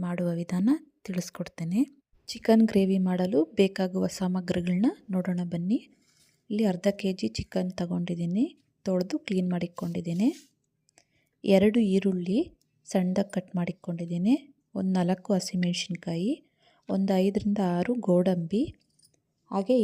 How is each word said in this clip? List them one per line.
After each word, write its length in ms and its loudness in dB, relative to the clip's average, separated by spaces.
ಮಾಡುವ 280 -2
ವಿಧಾನ 280 0
ತಿಳಿಸ್ಕೊಡ್ತೇನೆ. 760 -4
ಚಿಕನ್ 420 4
ಗ್ರೇವಿ 360 2
ಮಾಡಲು 340 0
ಬೇಕಾಗುವ 460 0
ಸಾಮಗ್ರಿಗಳನ್ನ 720 0
ನೋಡೋಣ 240 0
ಬನ್ನಿ. 260 -2
ಇಲ್ಲಿ 220 0
ಅರ್ಧ 160 0
ಕೆ 100 0
ಜಿ 80 -2
ಚಿಕನ್ 420 -4
ತಗೊಂಡಿದ್ದೀನಿ, 640 -2
ತೊಳೆದು 320 -2
ಕ್ಲೀನ್ 280 -2
ಮಾಡಿಕೊಂಡಿದ್ದೀನಿ. 760 -2
ಎರಡು 360 4
ಈರುಳ್ಳಿ 480 0
ಸಣ್ಣದಾಗಿ 460 0
ಕಟ್ 240 -6
ಮಾಡಿಕೊಂಡಿದ್ದೀನಿ. 760 -2
ಒಂದು 180 -2
ನಾಲ್ಕು 400 0
ಹಸಿಮೆಣಸಿನ್ಕಾಯಿ, 960 -4
ಒಂದು 220 0
ಐದರಿಂದ 340 0
ಆರು 180 0
ಗೋಡಂಬಿ, 540 2
ಹಾಗೆ 320 0